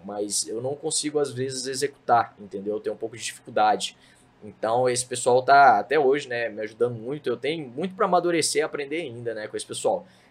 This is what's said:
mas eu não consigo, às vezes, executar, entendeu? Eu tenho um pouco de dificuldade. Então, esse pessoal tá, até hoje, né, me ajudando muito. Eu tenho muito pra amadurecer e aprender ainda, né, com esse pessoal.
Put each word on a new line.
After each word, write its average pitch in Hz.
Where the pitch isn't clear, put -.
mas 104
eu 110
não 131
consigo, 151
às 135
vezes, 127
executar, 131
entendeu? 98
Eu 107
tenho 107
um 101
pouco 113
de 110
dificuldade. 107
Então, 117
esse 123
pessoal 127
tá, 139
até 143
hoje, 139
né, 117
me 107
ajudando 117
muito. 127
Eu 120
tenho 147
muito 175
pra 220
amadurecer 170
e -
aprender 147
ainda, 117
né, 107
com 107
esse 104
pessoal. 117